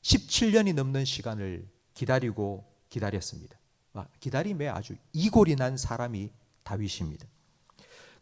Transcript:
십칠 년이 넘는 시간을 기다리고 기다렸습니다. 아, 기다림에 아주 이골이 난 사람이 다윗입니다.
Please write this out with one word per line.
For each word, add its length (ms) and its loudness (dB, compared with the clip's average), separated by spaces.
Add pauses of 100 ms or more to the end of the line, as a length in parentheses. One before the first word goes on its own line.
십칠 520 2
년이 200 6
넘는 320 0
시간을 640 -6 (260)
기다리고 680 -2 (240)
기다렸습니다. 680 -6 (340)
아, 140 -10 (120)
기다림에 500 -4
아주 280 -8 (160)
이골이 440 6
난 200 0
사람이 540 -4 (340)
다윗입니다. 640 -6 (960)